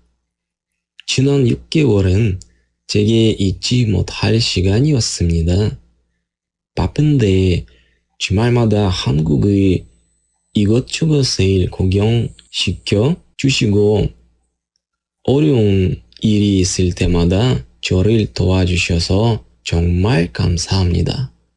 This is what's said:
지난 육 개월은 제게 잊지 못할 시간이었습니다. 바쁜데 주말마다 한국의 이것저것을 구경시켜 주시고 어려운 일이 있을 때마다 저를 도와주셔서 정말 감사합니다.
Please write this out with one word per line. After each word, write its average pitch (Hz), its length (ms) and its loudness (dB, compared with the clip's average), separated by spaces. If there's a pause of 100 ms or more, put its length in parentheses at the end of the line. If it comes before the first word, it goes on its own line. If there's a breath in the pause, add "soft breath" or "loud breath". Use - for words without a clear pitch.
(1080)
지난 135 400 0
육 - 220 -4
개월은 101 720 0 (480 soft breath)
제게 110 420 2
잊지 101 560 -2
못할 101 560 -2
시간이었습니다. 95 1400 0 (960)
바쁜데 95 920 0 (540 soft breath)
주말마다 107 680 0
한국의 98 960 0 (680)
이것저것을 110 1160 0
구경시켜 104 1400 -2 (220)
주시고 104 720 0 (1120)
어려운 110 800 0 (200)
일이 104 380 2
있을 90 340 0
때마다 87 720 0 (160)
저를 104 520 0
도와주셔서 92 1120 0 (180)
정말 90 720 0
감사합니다. 90 1000 -2 (220)